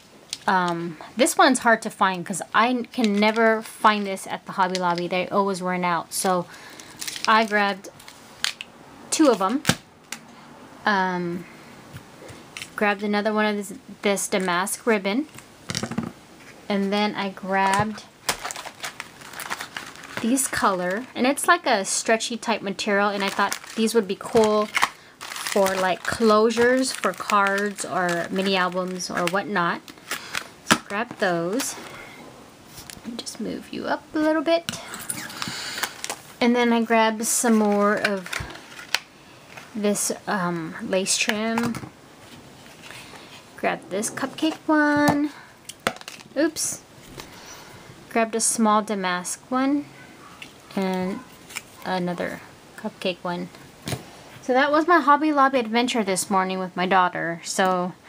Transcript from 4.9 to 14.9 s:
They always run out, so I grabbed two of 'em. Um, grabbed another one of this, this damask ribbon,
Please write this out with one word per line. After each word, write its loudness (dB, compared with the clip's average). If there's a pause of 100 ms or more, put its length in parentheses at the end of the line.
They 0
always 0
run -2
out, -2
so 0 (840)
I 6
grabbed 0 (1200)
two 6
of 2
'em. 0 (1200)
Um, 0 (1300)
grabbed 0
another 0
one 2
of 0
this, -8 (300)
this 2
damask -2
ribbon, 0 (1400)